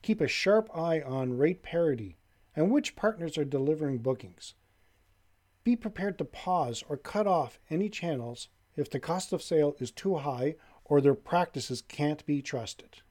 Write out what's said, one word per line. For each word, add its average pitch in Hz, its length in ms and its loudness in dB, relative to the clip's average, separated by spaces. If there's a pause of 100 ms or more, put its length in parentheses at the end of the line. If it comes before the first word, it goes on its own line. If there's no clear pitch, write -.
Keep 214 180 0
a 139 80 4
sharp 220 460 4
eye 165 300 0
on 131 320 -2
rate 165 260 0
parity 135 540 0 (380)
and 165 160 2
which - 260 0
partners 170 400 -2
are 151 80 0
delivering 139 540 0
bookings. 120 560 -6 (1080)
Be 240 100 4
prepared 202 440 -4
to 160 60 -2
pause 151 640 -2
or 143 80 -4
cut 208 300 -2
off 165 320 2 (100)
any 185 200 0
channels 127 600 -6 (280)
if 147 120 -2
the 135 120 -4
cost 180 320 -4
of 175 100 -2
sale 151 380 2
is 123 100 -6
too 190 280 -2
high 135 360 -2 (300)
or 143 160 4
their 139 140 6
practices 156 680 -2
can't 151 420 -2
be 147 160 0
trusted. - 720 -8